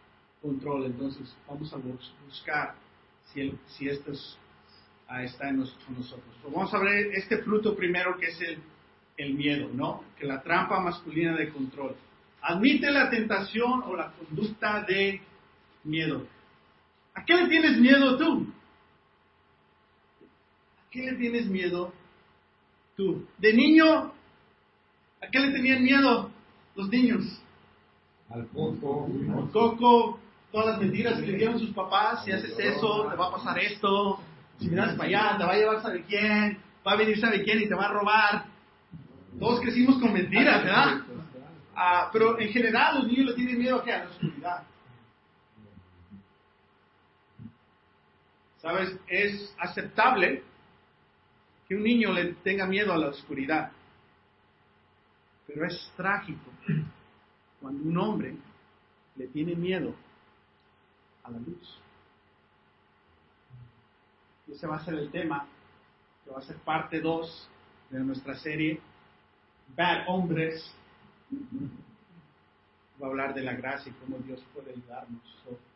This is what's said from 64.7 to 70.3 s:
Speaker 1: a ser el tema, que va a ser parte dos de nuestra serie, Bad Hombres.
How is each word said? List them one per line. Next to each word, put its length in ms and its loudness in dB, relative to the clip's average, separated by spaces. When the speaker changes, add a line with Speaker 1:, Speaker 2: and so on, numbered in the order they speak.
Speaker 1:
a 80 -8
ser 120 -6
el 160 -6
tema, 360 -6
que 60 -18
va 80 -14
a 40 -14
ser 140 -16
parte 420 -4
dos 500 -4
de 120 -8
nuestra 340 -6
serie, 460 -4
Bad 360 0
Hombres. 680 -4